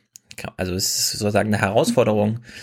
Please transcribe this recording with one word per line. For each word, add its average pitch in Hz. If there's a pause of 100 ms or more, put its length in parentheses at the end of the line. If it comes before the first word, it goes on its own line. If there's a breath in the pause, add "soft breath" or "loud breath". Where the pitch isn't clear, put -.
(560 soft breath)
Also 92
es -
ist -
sozusagen 104
eine 101
Herausforderung 110 (240 loud breath)